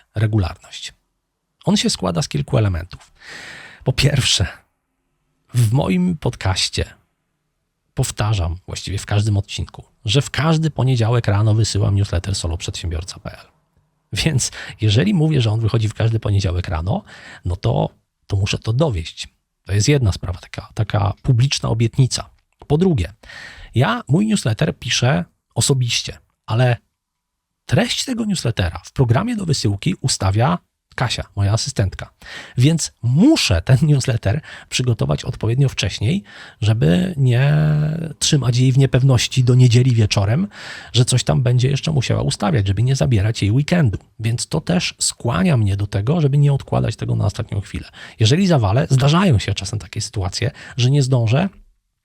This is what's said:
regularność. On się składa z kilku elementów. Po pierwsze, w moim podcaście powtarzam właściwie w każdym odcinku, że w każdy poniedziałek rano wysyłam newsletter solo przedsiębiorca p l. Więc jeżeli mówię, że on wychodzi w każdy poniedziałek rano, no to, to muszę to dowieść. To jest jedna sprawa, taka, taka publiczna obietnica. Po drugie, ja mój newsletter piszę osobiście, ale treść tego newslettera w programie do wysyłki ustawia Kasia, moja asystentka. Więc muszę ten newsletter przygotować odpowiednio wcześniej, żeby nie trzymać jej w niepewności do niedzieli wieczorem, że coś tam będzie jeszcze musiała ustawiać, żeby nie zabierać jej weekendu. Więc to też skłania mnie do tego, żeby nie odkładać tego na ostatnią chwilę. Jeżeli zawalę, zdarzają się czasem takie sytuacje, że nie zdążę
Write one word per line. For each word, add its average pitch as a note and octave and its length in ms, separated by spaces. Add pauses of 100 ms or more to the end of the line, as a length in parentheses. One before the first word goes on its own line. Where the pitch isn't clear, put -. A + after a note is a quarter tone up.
(140)
regularność. G#2+ 800 (720)
On G3 120
się A3 140
składa F3 320
z - 60
kilku C#3+ 300
elementów. F2+ 540 (720)
Po C#3 80
pierwsze, - 540 (1080)
w A#2 180
moim F3+ 440
podcaście - 800 (1000)
powtarzam G2+ 600 (100)
właściwie - 320
w - 80
każdym G#2 300
odcinku, - 480 (200)
że G#2+ 180
w - 80
każdy D#3+ 400
poniedziałek A#2+ 560
rano G#2 280
wysyłam G#2+ 400
newsletter G2 400
solo E2 220
przedsiębiorca - 640
p - 120
l. - 140 (680)
Więc C3+ 380 (300)
jeżeli B2+ 340
mówię, D#3 260
że A2 100
on A2 100
wychodzi A2 280
w G#2 60
każdy A2+ 260
poniedziałek F#2+ 480
rano, E2+ 340 (420)
no F2 120
to, - 340 (360)
to - 100
muszę G2 220
to - 140
dowieść. A#2 560 (360)
To - 80
jest G#2+ 160
jedna C3 240
sprawa, - 260
taka, - 360
taka G2+ 380 (100)
publiczna C3 460
obietnica. A#2+ 640 (360)
Po D3 120
drugie, E3 340 (600)
ja G#3 340
mój F#3 180
newsletter E3 520
piszę C#3 460 (320)
osobiście, B2 600 (280)
ale A#2+ 300 (880)
treść F#3 380
tego A#3+ 200
newslettera A2+ 600
w - 80
programie F3 440
do G3 100
wysyłki C3+ 540
ustawia A#2 580 (380)
Kasia, - 280 (120)
moja G2+ 160
asystentka. - 580 (480)
Więc D3+ 340 (100)
muszę C#3 600
ten B2+ 200
newsletter D3 580 (280)
przygotować B2+ 560
odpowiednio B2 440
wcześniej, A#2+ 540 (380)
żeby D#3+ 560
nie C3+ 380 (640)
trzymać B2+ 380
jej B2+ 160
w B2 60
niepewności C3 640
do B2 100
niedzieli B2 400
wieczorem, A2 540 (440)
że B2 120
coś B2 200
tam D3+ 180
będzie B2 260
jeszcze C#3 240
musiała A2+ 300
ustawiać, C#3+ 440
żeby G2 160
nie C3 140
zabierać A2+ 460
jej G2+ 80
weekendu. C#3+ 480 (220)
Więc A2+ 260
to - 140
też - 380
skłania F3 580
mnie G2+ 200
do G2+ 100
tego, A#2 340
żeby C#3+ 180
nie C#3+ 140
odkładać B2+ 440
tego A#2+ 200
na A2 80
ostatnią G#2 360
chwilę. - 280 (320)
Jeżeli D3 260
zawalę, A2+ 440
zdarzają C#3+ 480
się G#2 160
czasem G#2 240
takie - 220
sytuacje, - 500 (260)
że B2 140
nie C#3+ 120
zdążę B2+ 460 (560)